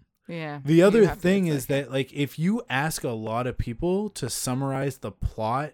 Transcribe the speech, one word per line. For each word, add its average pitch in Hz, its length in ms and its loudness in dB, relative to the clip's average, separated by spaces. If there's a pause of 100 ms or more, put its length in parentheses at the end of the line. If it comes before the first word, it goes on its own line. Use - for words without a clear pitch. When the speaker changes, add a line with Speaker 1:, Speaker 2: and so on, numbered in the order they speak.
(280)
Speaker 1:
Yeah, 156 360 -10
Speaker 2:
The 151 100 2
Speaker 1:
you 170 120 8
Speaker 2:
other 208 200 8
Speaker 1:
have 147 100 0
to - 40 -16
Speaker 2:
thing 190 240 2
Speaker 1:
get 160 100 0
Speaker 2:
is 127 100 -2
Speaker 1:
second. 139 200 0
Speaker 2:
that, 120 80 -12
like, 135 200 -2
if 143 260 -4
you 202 300 0
ask 151 360 -2
a 135 60 -4
lot 113 360 -4
of 120 100 -4
people 180 540 -2
to - 180 -8
summarize 135 680 -4
the 107 140 -10
plot 120 600 -4